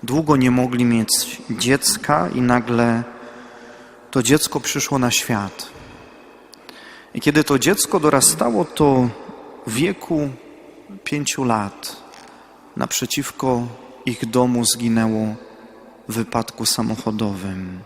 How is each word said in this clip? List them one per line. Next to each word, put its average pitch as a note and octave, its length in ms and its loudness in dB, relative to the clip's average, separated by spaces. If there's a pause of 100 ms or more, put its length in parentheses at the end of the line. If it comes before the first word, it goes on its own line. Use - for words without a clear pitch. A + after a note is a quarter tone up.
Długo D3 320 2
nie B2+ 160 6
mogli B2 340 2
mieć - 640 0
dziecka C#3 840 0
i B2+ 60 0
nagle A#2 640 2 (1080)
to B2+ 120 0
dziecko C#3 360 2
przyszło C3+ 400 -2
na B2 120 2
świat. - 580 -4 (1400)
I A#2 80 -6
kiedy D3+ 220 4
to C#3 160 2
dziecko F#3 400 2
dorastało, D3+ 640 4
to C3+ 440 4 (580)
w A2+ 60 -6
wieku D3+ 560 -2 (760)
pięciu C#3+ 400 -4
lat A2 520 -2 (840)
naprzeciwko B2 920 -4 (380)
ich B2 200 -4
domu B2 400 2
zginęło A2+ 720 0 (720)
w A2+ 60 -10
wypadku A2+ 520 -4
samochodowym. G2 1200 -4